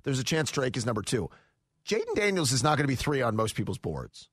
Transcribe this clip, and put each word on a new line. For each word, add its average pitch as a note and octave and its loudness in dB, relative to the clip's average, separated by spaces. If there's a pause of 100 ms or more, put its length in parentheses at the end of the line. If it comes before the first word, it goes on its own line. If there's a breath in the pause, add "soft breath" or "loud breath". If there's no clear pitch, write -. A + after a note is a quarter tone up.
there's C3+ -2
a B2+ -4
chance D#3 0
Drake C3 0
is A#2 -2
number G#2+ 0
two. F#2+ -2 (560 soft breath)
Jaden A#3 0
Daniels F#3+ 2
is A#2+ 0
not D3+ 4
gonna C#3+ 2
be B2+ 0
three C#3 0
on A2+ 0
most A2 0
people's - -4
boards. - -8